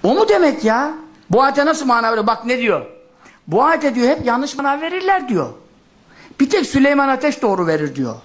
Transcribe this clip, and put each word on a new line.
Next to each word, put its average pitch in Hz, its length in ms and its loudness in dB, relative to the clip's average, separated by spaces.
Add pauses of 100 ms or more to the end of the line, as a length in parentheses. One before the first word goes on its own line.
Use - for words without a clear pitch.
O 214 100 2
mu 427 160 2
demek 349 340 2
ya? 254 300 0 (360)
Bu 226 140 4
ayete 277 220 2
nasıl 311 200 0
mana 233 260 2
veriyor? 214 160 0
Bak 226 180 -2
ne 247 120 -2
diyor? 208 280 -2 (600)
Bu 196 160 2
ayete 302 320 0
diyor 240 120 2
hep 277 180 0
yanlış 247 320 -2
mana 285 240 -2
verirler 359 480 -2
diyor. 156 200 -2 (880)
Bir 277 100 2
tek 370 160 0
Süleyman 277 420 2
Ateş 277 340 -2
doğru 190 260 0
verir 151 280 -2
diyor. 123 300 -4